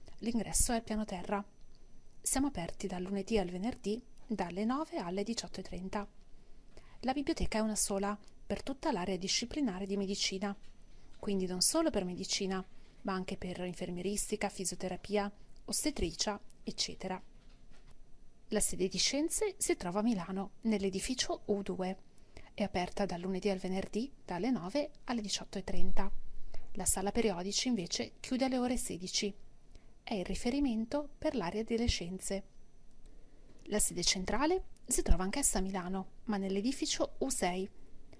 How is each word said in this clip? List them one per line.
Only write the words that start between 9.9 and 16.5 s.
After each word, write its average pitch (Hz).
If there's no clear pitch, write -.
medicina, 196
quindi 190
non 180
solo 320
per 202
medicina, 185
ma 190
anche 185
per 180
infermieristica, 180
fisioterapia, 196
ostetricia, 202